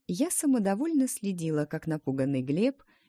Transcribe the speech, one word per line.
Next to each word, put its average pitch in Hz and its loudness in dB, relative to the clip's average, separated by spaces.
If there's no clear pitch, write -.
я 220 0
самодовольно 262 2
следила, 160 -2
как 156 -6
напуганный 135 -2
Глеб 180 0